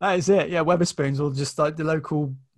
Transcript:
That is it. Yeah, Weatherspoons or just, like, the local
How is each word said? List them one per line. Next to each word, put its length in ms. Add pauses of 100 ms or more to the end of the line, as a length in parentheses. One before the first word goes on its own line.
That 180
is 100
it. 200
Yeah, 120
Weatherspoons 600
or 140
just, 240
like, 180
the 80
local 500 (240)